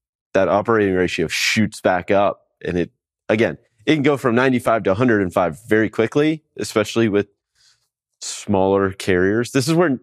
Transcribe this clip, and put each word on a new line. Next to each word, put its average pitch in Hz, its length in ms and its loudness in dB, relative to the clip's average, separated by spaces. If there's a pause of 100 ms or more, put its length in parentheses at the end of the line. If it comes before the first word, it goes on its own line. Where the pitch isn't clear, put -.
(340)
that 95 140 2
operating 101 460 2
ratio 90 340 0
shoots - 540 -2
back 90 280 0
up. 98 340 0 (200)
And 85 140 -4
it, 85 140 -4 (360)
again, 107 300 0 (280)
it 147 100 2
can 151 60 -2
go 139 140 2
from 123 180 -2
ninety-five 120 500 0
to 95 80 2
a - 20 2
hundred 110 280 2
and 90 120 -4
five 85 340 -2
very 107 220 2
quickly, 151 520 -2 (140)
especially 110 540 -2
with 98 180 0 (920)
smaller 98 720 -2
carriers. 98 580 -2
This 131 160 0
is 160 60 0
where 160 300 0